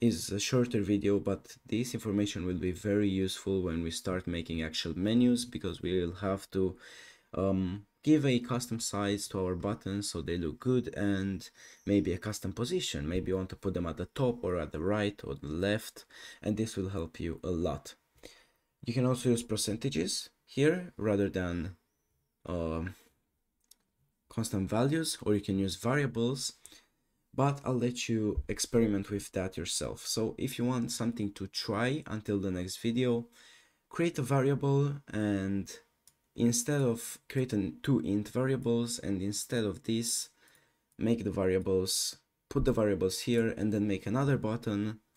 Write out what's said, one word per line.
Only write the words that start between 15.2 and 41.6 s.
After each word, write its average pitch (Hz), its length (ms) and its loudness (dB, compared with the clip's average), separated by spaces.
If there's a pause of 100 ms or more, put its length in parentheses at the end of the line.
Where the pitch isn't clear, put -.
or 71 120 -6
the 71 120 -10
left, 95 580 -2 (360)
and 104 160 0
this 110 180 -2
will 95 140 -2
help 85 300 -6
you 82 240 -4
a 90 80 -2
lot. 82 440 -2 (880)
You 117 80 -2
can 127 120 2
also 127 240 2
use 117 140 4
percentages 139 840 -2 (160)
here 170 520 0
rather 101 320 2
than, 90 460 -2 (680)
um, 82 500 -4 (1300)
constant 101 380 -2
values, 139 540 0
or 107 140 4
you 98 60 2
can 98 180 0
use 95 160 0
variables, 127 760 0 (800)
but 139 320 2
I'll 127 120 2
let 123 320 0
you 107 380 2
experiment 104 640 2
with 101 220 -4
that 92 240 -2
yourself. 73 500 -4
So - 300 -2
if 131 200 -4
you 120 80 0
want 120 260 0
something 110 420 -2
to 95 140 -8
try 120 600 -2
until 104 320 -2
the 95 120 0
next 92 260 -4
video, 117 500 0 (600)
create 170 280 0
a 143 60 0
variable, 139 840 2
and 98 640 0 (640)
instead 120 460 2
of 117 380 -2 (100)
creating 110 540 0
two 135 160 4
int 104 300 0
variables, 117 680 0
and 92 220 -2
instead 104 440 -2
of 95 180 -4
this, 117 460 -2 (680)
make 113 260 2
the 101 80 0
variables, 95 840 2 (320)